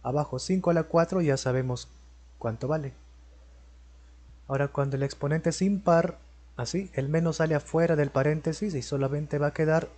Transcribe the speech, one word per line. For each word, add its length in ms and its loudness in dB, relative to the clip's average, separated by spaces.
Abajo 360 -2
cinco 320 0
a 40 4
la 100 2
cuatro 360 2
ya 160 2
sabemos 520 -2
cuánto 300 -4
vale. 260 -2
Ahora, 220 0
cuando 280 -2
el 60 0
exponente 480 -2
es 100 -6
impar, 580 2
así, 380 -4
el 140 -2
menos 280 0
sale 180 2
afuera 420 2
del 140 2
paréntesis 640 0
y 80 -2
solamente 560 -2
va 100 2
a 60 -4
quedar 420 2